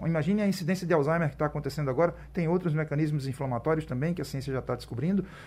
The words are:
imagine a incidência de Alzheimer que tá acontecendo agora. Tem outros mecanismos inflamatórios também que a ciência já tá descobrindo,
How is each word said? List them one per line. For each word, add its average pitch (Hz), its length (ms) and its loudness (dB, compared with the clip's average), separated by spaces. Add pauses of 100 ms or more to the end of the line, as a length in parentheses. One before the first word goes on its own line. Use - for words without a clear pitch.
imagine 165 360 2
a 202 60 2
incidência 185 380 0
de 165 80 2
Alzheimer 156 360 4
que - 80 -12
tá 151 80 2
acontecendo 147 440 -2
agora. 139 240 4 (200)
Tem 165 160 0
outros 175 240 2
mecanismos 151 540 0
inflamatórios 139 580 0
também 151 280 -2
que 160 80 -4
a 135 40 -4
ciência 135 260 -6
já 127 100 -2
tá - 140 -2
descobrindo, 156 480 -2 (240)